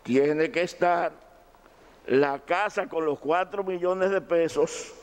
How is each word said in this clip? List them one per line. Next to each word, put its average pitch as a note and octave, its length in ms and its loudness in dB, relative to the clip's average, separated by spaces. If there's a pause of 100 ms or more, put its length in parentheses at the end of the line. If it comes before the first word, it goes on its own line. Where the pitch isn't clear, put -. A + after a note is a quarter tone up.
tiene D3 480 2
que E3+ 140 -2
estar F3 480 0 (960)
la C#3 320 2
casa F#3+ 500 -2
con D#3+ 160 -2
los D3 140 -2
cuatro F#3 440 -2
millones F#3 460 0
de F#3+ 120 0
pesos E3 720 0 (120)